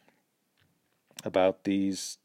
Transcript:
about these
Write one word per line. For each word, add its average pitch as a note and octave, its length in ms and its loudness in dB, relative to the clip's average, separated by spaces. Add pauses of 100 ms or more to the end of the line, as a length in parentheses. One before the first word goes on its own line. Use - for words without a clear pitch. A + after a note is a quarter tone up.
(1300)
about F#2 380 2
these G2 600 -2